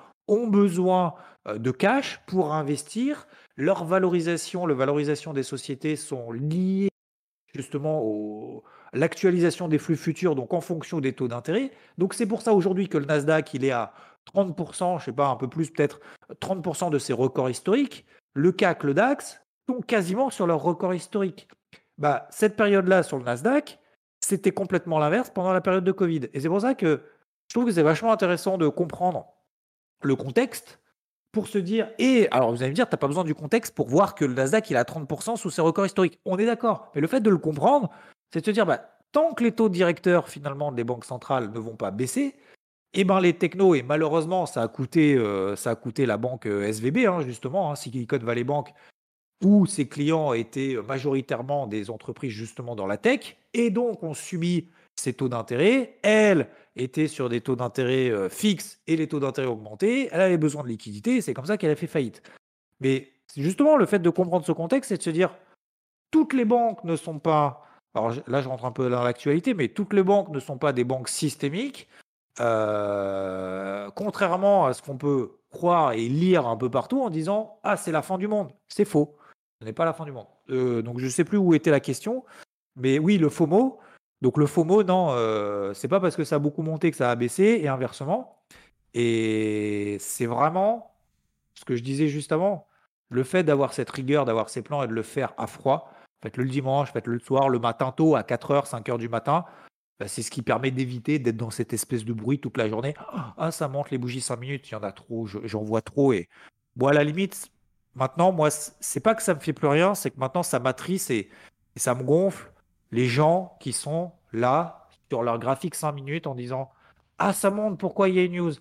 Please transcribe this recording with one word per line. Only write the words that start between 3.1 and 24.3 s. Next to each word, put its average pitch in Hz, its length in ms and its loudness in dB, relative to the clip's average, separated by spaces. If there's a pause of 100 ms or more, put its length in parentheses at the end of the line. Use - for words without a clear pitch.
Leur 180 280 0
valorisation, 175 800 0
la 151 80 2
valorisation 143 580 -2
des 139 100 -2
sociétés 143 540 -6
sont 123 340 -10
liées 185 600 0 (640)
justement 147 480 -4
au... 107 600 -6 (300)
l'actualisation 175 720 2
des 156 120 2
flux 156 180 0
futurs, 160 400 0
donc 123 160 -6
en 175 80 0
fonction 165 400 -6
des 131 140 -2
taux 131 120 -6
d'intérêt. 160 460 -4 (240)
Donc 190 180 0
c'est 233 120 -2
pour 220 160 -4
ça 226 100 2
aujourd'hui 190 360 2
que 165 100 0
le 143 80 -4
Nasdaq, 151 480 0
il 127 100 -2
est 135 80 2
à 113 220 -4 (320)
trente 190 300 0
pour 170 200 -8
cent, 180 220 -2
je - 80 -10
sais 131 60 -6
pas, 139 160 0
un 127 80 0
peu 127 120 -6
plus 160 220 -4
peut-être, - 300 0 (380)
trente 190 240 -4
pour 151 140 -4
cent 175 140 -2
de 147 80 2
ses 131 160 -2
records 127 360 0
historiques. 233 540 0 (300)
Le 160 180 4
cac, 180 320 0
le 139 100 2
dax 247 480 0 (260)
sont 254 120 -2
quasiment 214 500 0
sur 190 160 -2
leur 165 160 2
record 175 320 0
historique. 190 540 -6 (480)
Bah, 143 340 0
cette 208 240 0
période-là 196 480 4
sur 147 160 -2
le 127 60 -8
Nasdaq, 165 560 -2 (400)
c'était 196 320 0